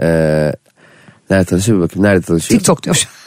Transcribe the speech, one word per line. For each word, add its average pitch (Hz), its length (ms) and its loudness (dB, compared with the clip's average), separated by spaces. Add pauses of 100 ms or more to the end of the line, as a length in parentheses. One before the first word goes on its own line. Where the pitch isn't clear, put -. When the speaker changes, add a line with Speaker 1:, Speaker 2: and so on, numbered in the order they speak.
Speaker 1:
Ee, 78 500 0 (800)
nerede 95 140 2
tanışıyor 98 340 0
bir 90 60 0
bakayım. 90 200 -2
Nerede 98 180 2
tanışıyor? 85 380 0
Speaker 2:
TikTok 185 220 -2
diyor. - 260 -4 (180)